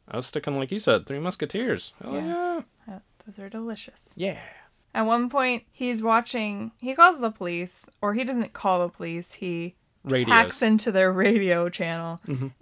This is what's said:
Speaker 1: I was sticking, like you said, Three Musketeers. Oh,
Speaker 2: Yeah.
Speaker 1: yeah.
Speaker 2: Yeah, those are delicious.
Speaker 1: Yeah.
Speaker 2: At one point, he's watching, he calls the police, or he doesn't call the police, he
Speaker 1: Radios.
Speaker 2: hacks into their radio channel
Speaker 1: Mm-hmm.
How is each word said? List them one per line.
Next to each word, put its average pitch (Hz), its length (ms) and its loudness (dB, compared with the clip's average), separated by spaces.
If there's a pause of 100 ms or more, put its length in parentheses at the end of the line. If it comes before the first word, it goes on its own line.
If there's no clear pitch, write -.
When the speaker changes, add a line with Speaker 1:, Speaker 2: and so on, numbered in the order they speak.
(100)
Speaker 1:
I - 60 -10
was 127 100 -6
sticking, 147 320 -4
like 135 120 -4
you 202 80 -4
said, 113 280 2
Three 139 120 -8
Musketeers. 180 720 -4 (100)
Oh, 269 120 -10
Speaker 2:
Yeah. 294 120 -4
Speaker 1:
yeah. 349 340 -4 (260)
Speaker 2:
Yeah, 196 120 -16 (280)
those 208 120 -18
are 196 120 -14
delicious. 220 680 -12
Speaker 1:
Yeah. 180 220 -6 (560)
Speaker 2:
At 226 100 0
one 240 240 2
point, 254 420 0
he's 247 320 -4
watching, 220 760 0
he 254 160 -6
calls 339 260 8
the 233 100 0
police, 175 560 -6 (140)
or 208 140 0
he 247 100 0
doesn't 240 300 -2
call 185 260 2
the 175 80 0
police, 170 460 -8
he 175 400 -6 (300)
Speaker 1:
Radios. 127 280 2
Speaker 2:
hacks 226 300 6
into 220 280 4
their 190 220 6
radio 185 560 4
channel 165 580 -6
Speaker 1:
Mm-hmm. 135 200 -4 (160)